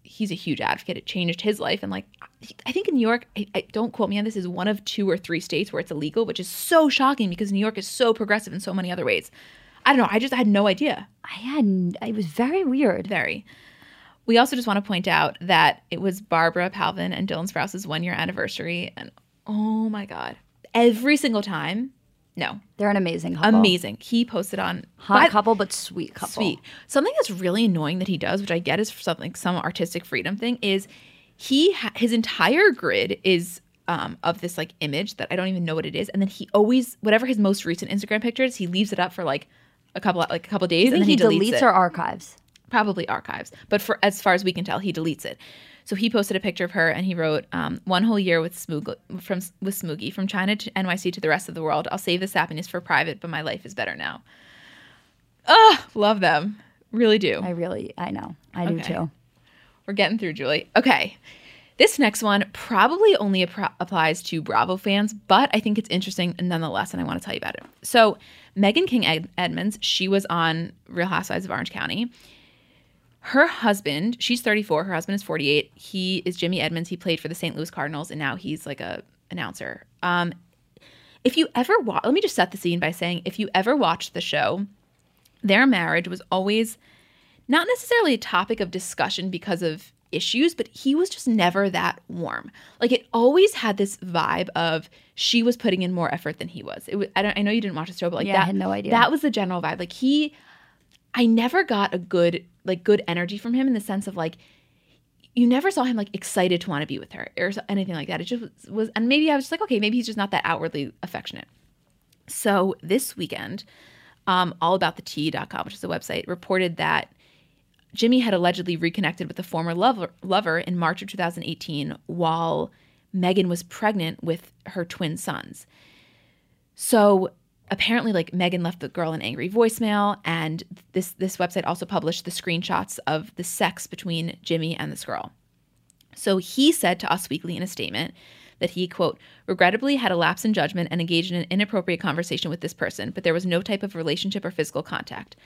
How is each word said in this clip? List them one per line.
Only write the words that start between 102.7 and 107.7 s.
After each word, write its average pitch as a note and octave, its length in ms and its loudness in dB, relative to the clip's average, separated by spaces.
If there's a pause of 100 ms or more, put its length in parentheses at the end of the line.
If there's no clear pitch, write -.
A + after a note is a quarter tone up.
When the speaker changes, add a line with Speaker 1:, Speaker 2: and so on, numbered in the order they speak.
Speaker 1:
good G#3 240 2
energy F3 300 -2
from A#3 160 -4
him C4 140 2
in C4 60 2
the A3 80 0
sense G3+ 260 -4
of, F#3+ 80 -8
like, E3 220 -4 (1000)
you A#3+ 120 6
never C#4 240 4
saw D4+ 120 2
him, B3+ 120 0
like, G#3 180 -4
excited F3+ 480 0
to - 80 -10
wanna D3+ 160 -2
be C#3+ 140 -8
with - 140 -18
her - 240 -12
or F3+ 140 -2
so, G3 180 -8
anything F#3+ 260 -2